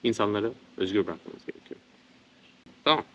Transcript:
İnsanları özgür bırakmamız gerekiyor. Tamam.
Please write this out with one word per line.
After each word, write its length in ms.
İnsanları 480
özgür 300
bırakmamız 380
gerekiyor. 340
Tamam. 320